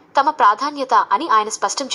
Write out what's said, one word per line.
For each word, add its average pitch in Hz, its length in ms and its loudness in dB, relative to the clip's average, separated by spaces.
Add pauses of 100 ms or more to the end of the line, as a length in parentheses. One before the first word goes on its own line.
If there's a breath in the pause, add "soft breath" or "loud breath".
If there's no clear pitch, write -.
(200)
తమ 285 100 2
ప్రాధాన్యత 254 840 2
అని 226 180 -2
ఆయన 214 200 2
స్పష్టం 240 460 -6